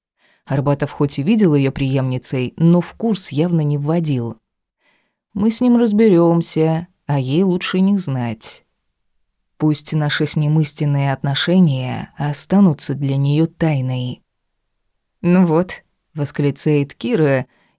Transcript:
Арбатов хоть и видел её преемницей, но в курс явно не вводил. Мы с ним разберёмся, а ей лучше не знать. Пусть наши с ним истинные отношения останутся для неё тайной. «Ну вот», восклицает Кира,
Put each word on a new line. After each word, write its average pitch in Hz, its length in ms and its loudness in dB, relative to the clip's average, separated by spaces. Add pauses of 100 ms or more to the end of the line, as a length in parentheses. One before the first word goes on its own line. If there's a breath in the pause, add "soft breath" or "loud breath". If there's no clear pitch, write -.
(460)
Арбатов 139 440 -2
хоть - 280 -2
и 143 40 -2
видел 190 320 2
её 135 160 2
преемницей, 131 840 -4
но 170 240 4
в 170 140 -6
курс 220 360 -4
явно 165 300 0
не 147 180 -2
вводил. 143 580 -2 (960)
Мы 208 180 0
с 220 100 -2
ним 247 160 4
разберёмся, 170 1120 2 (180)
а 143 140 0
ей 139 240 0
лучше 185 360 -2
не 196 180 2
знать. 127 680 -6 (920)
Пусть - 380 -2
наши 151 320 -2
с - 100 -2
ним 151 240 2
истинные 143 520 0
отношения 139 1040 0
останутся 147 800 0
для 135 220 -2
неё 143 300 2
тайной. 127 760 -4 (1000)
«Ну 180 240 4
вот», 170 380 -2 (280)
восклицает 143 840 -2
Кира, 156 520 0 (320)